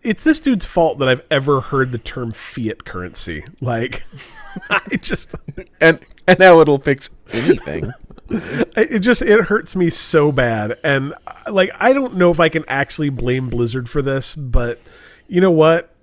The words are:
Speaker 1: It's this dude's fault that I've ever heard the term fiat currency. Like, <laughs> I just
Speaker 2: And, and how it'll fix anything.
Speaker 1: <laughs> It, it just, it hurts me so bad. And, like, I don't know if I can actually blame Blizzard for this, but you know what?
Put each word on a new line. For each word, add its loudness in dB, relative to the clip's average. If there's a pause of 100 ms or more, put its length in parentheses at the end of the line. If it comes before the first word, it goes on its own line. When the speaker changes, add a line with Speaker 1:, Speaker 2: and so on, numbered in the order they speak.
Speaker 1:
It's -2
this 2
dude's -2
fault 0
that 0
I've 0
ever 0
heard -2
the -8
term -10
fiat -8
currency. -10 (160)
Like, -4 (340)
<laughs> -16
I -2 (200)
just -8 (460)
Speaker 2:
And, 4 (300)
and 6
how 10
it'll 4
fix -4 (220)
anything. -2
Speaker 1:
<laughs> -20 (280)
It, -4
it 0
just, 2
it 4
hurts -4
me 0
so 2
bad. -2
And, -2 (380)
like, 0
I 4
don't -2
know 4
if 0
I 4
can -2
actually -4
blame -4
Blizzard -4
for -2
this, -4
but -2 (480)
you 2
know 4
what? 2